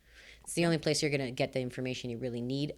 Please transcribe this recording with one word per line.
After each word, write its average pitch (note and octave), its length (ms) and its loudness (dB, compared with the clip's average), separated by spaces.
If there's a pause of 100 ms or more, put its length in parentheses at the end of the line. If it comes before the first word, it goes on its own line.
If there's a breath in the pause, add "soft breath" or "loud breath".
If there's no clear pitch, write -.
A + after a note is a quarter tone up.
(420 loud breath)
It's - 120 -10
the E3+ 100 4
only E3 140 4
place D3 240 2
you're D3+ 80 2
gonna C#3 200 0
get C3 220 0
the C3+ 80 0
information B2+ 480 -4
you A#2 80 -4
really A#2+ 240 -4
need, C3+ 380 -2